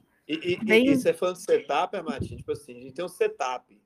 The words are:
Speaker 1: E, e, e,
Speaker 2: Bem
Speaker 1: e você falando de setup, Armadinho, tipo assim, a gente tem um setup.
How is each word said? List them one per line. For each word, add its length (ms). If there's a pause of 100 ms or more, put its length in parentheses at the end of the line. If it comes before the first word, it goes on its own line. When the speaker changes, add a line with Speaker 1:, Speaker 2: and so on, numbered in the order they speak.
(260)
Speaker 1:
E, 80
e, 180
e, 120
Speaker 2:
Bem 280
Speaker 1:
e 40
você 160
falando 240
de 60
setup, 520
Armadinho, 440
tipo 140
assim, 260
a 20
gente 140
tem 100
um 40
setup. 760